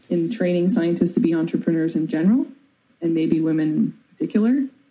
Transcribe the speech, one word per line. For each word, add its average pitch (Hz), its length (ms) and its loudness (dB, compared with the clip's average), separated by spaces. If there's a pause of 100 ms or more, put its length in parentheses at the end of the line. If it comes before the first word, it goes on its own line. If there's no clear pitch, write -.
in 170 220 -2
training 180 400 0
scientists 175 420 0
to - 80 0
be 165 140 2
entrepreneurs 160 600 -2
in 160 120 -2
general, 190 400 2 (560)
and 165 120 0
maybe 160 260 0
women 156 280 0
in 151 260 -2 (160)
particular. 254 560 0 (240)